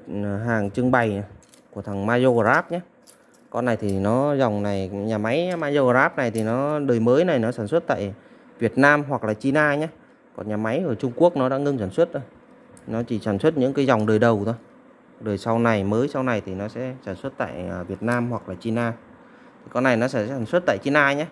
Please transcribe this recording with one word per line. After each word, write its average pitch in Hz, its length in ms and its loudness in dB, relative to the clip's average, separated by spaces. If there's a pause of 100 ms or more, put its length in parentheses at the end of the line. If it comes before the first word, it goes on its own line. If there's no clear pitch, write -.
(240)
à, 101 220 -4
hàng 107 240 0
trưng 127 200 0
bày 120 180 4
này, 101 160 -4 (460)
của 101 120 -12
thằng 98 240 -6
Majograph 123 640 4
nhé. 170 100 -4 (720)
Con 120 140 -4
này 120 120 2
thì 98 220 -2
nó 127 360 0
dòng 113 280 0
này, 98 260 -2
nhà 104 300 -4
máy 147 400 -2
Majograph 143 580 4
này 127 140 0
thì 110 120 -2
nó 135 360 -2
đời 131 220 2
mới 127 240 4
này 165 140 2
nó 113 140 0
sản 107 160 -6
xuất 165 180 0
tại 101 280 -2 (440)
Việt 117 200 0
Nam 147 300 6
hoặc 135 160 -4
là 107 100 0
China 143 400 0
nhé. 156 140 -2 (480)
Còn 104 120 -10
nhà 107 80 -4
máy 110 300 -2
ở 127 80 -4
Trung 123 220 -4
Quốc 175 200 4
nó 131 120 0
đã 135 100 -2
ngưng 143 200 -2
sản 98 120 -4
xuất 165 220 0
rồi. 139 100 -8 (640)
Nó 113 160 -4
chỉ 120 160 -4
sản 101 200 -2
xuất 156 200 0
những 131 140 2
cái 139 140 0
dòng 110 200 4
đời 107 120 4
đầu 113 260 4
thôi. 113 100 -2 (680)
Đời 104 180 -4
sau 113 200 0
này, 113 260 4
mới 113 240 0
sau 143 140 -4
này 120 240 0
thì 95 80 -8
nó 101 140 -6
sẽ 127 260 -10 (120)
sản 95 100 -8
xuất 135 200 -10
tại, 90 340 -6
à, 90 120 -8
Việt 90 200 -10
Nam 120 280 -2
hoặc 110 180 -8
là 92 60 -8
China. 113 380 -4 (800)
Con 123 140 -2
này 127 120 2
nó 120 120 2
sẽ 110 180 -2
sản 123 200 -6
xuất 175 200 0
tại 107 120 2
China 139 340 2
nhé. 147 200 -2